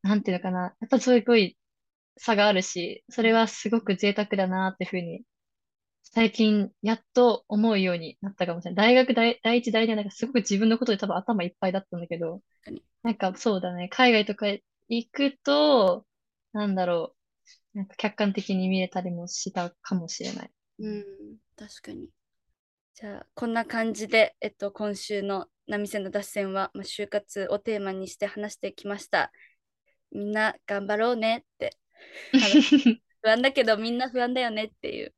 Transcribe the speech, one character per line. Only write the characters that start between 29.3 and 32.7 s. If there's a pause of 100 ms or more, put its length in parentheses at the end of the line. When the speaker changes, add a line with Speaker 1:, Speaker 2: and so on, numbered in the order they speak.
Speaker 2:
み
ん
な (120)
頑
張
ろ
う
ね
っ (140)
て。 (560)
Speaker 1:
<laughs> (200)